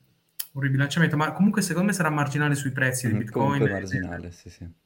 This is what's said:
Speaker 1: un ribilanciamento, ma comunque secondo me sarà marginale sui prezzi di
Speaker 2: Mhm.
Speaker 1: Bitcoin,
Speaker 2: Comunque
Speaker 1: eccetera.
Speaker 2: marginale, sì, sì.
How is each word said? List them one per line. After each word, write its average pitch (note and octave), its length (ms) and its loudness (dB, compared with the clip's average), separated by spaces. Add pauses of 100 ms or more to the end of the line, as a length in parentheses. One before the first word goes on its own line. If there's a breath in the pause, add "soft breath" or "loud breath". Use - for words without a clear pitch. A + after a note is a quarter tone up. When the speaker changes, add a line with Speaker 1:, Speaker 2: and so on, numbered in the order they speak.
(540)
Speaker 1:
un C#3 80 -6
ribilanciamento, C#3+ 560 2
ma D#3 160 0
comunque G#3 280 2
secondo E3+ 280 0
me G3+ 40 0
sarà D#3+ 160 0
marginale D3 460 0
sui C3+ 160 -2
prezzi B2+ 360 0
di G#2+ 60 0
Speaker 2:
Mhm. - 20 2
Speaker 1:
Bitcoin, B2+ 500 0
Speaker 2:
Comunque G2+ 60 2
Speaker 1:
eccetera. F#2 460 -4
Speaker 2:
marginale, F2 140 -12
sì, - 180 -20
sì. - 160 -16 (200)